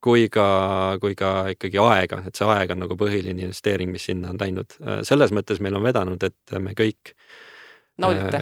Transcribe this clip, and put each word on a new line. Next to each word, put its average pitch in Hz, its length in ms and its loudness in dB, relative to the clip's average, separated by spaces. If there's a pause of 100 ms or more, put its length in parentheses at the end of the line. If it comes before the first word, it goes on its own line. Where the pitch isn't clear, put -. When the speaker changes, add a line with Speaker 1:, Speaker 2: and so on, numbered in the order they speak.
Speaker 1:
kui 120 280 6
ka, 95 720 2
kui 101 140 -2
ka 98 160 -2 (200)
ikkagi 95 280 -4
aega, 98 480 4
et 92 80 -14
see - 120 -2
aeg 101 240 2
on 90 100 -4
nagu 92 160 -6
põhiline 92 500 -2
investeering, 92 460 -2
mis 90 180 -12
sinna 90 200 -4
on 92 80 -8
läinud. 98 440 -6
Äh, 104 220 -6
selles 139 260 4
mõttes 101 300 -2
meil 98 160 -2
on 101 100 -2
vedanud, 95 360 -2
et - 360 -6
me 95 160 -6
kõik, - 400 -2 (840)
Speaker 2:
Naudite? 185 440 0